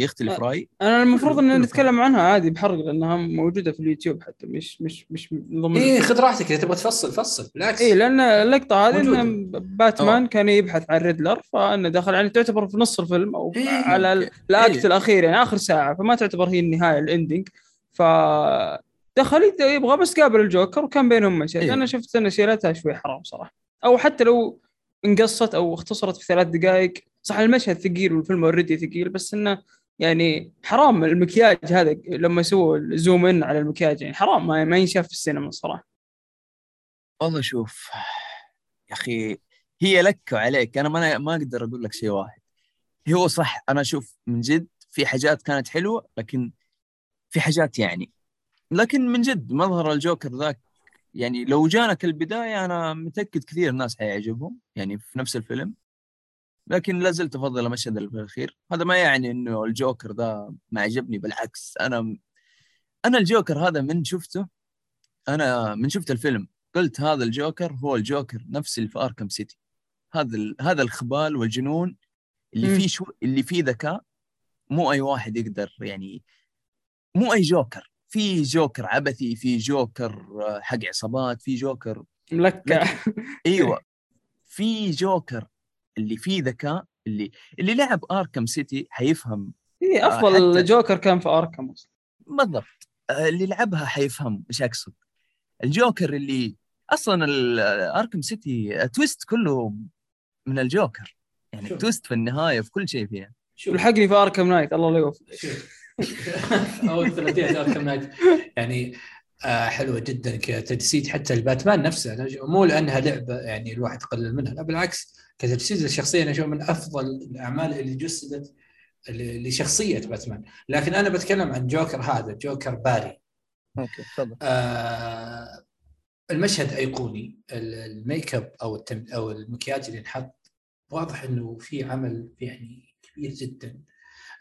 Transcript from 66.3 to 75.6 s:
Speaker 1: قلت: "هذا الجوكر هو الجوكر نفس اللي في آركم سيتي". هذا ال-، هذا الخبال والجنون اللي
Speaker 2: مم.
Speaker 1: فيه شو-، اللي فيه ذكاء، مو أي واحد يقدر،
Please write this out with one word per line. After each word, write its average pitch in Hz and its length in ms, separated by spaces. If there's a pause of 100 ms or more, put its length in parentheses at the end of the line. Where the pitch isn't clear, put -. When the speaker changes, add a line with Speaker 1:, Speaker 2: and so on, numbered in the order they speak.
Speaker 1:
قلت: 170 260
"هذا 147 240
الجوكر 147 480
هو 135 240
الجوكر 120 540
نفس 143 280
اللي 113 100
في - 100
آركم 113 300
سيتي". - 300 (540)
هذا 135 240
ال-، 107 240
هذا 147 220
الخبال 139 540
والجنون 135 600 (580)
اللي 190 140
Speaker 2:
مم. 196 100
Speaker 1:
فيه 190 100
شو-، - 240 (100)
اللي 131 200
فيه 175 220
ذكاء، 147 380 (680)
مو 143 220
أي 139 80
واحد 123 360
يقدر، 104 440